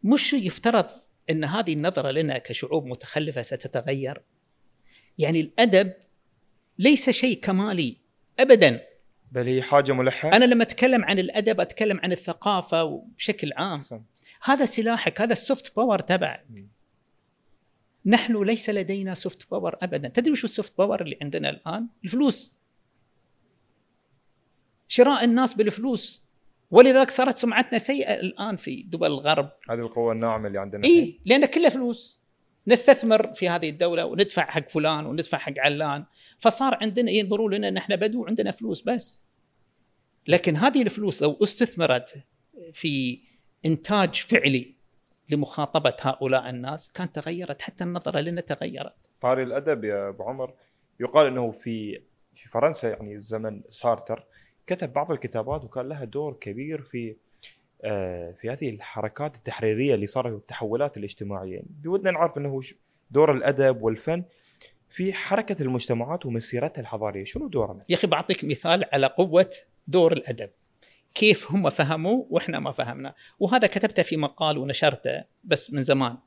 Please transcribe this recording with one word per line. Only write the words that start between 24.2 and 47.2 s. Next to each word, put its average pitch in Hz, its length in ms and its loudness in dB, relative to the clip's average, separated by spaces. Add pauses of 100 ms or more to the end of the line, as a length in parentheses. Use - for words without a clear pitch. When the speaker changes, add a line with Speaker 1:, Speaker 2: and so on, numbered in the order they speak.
Speaker 1:
شراء 247 360 6
الناس 240 300 2
بالفلوس. 214 680 -2 (460)
ولذلك 254 400 8
صارت 254 260 0
سمعتنا 233 420 0
سيئة 269 360 -2
الآن 202 420 -6
في - 260 -10
دول 165 300 -2
الغرب. 143 400 0 (180)
Speaker 2:
هذه 117 80 -2
القوة 117 340 -2
الناعمة 113 340 -2
اللي 98 140 -4
عندنا 101 240 -8
Speaker 1:
إيه، 339 140 8
Speaker 2:
الحين. 254 260 -2
Speaker 1:
لأن 262 220 6
كلها 320 220 4
فلوس. 240 520 -4 (460)
نستثمر 220 680 6
في 180 160 -2
هذه 165 220 -2
الدولة 170 340 0
وندفع 180 460 0
حق 156 180 -4
فلان 151 380 0
وندفع 151 320 -4
حق 147 200 -8
علان. 147 460 -2 (340)
فصار 254 420 2
عندنا 220 300 0
ينظروا 208 400 0
لنا 202 180 -2
إن 190 80 -2
إحنا 196 200 -2
بدو 202 300 -2
عندنا 220 240 -2
فلوس 208 320 -8
بس. - 420 -6 (1040)
لكن 170 280 4
هذه 262 260 4
الفلوس 208 400 -2
لو 147 200 2
استثمرت 151 840 -2 (480)
في 135 480 -4 (460)
إنتاج 175 480 0
فعلي 143 600 0 (540)
لمخاطبة 147 720 -2
هؤلاء 131 500 -2
الناس، 127 420 -10
كانت 180 220 -8
تغيرت، 170 480 -10